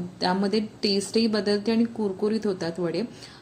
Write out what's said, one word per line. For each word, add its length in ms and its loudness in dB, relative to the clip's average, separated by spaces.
त्यामध्ये 380 2
टेस्टही 680 0
बदलते 440 2
आणि 120 4
कुरकुरीत 640 -2
होतात 320 -2
वडे. 220 0